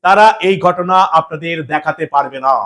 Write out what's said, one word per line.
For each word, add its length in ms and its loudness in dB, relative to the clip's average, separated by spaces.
তারা 240 4
এই 160 0
ঘটনা 400 0
আপনাদের 440 -2
দেখাতে 380 -4
পারবে 340 -4
না। 140 0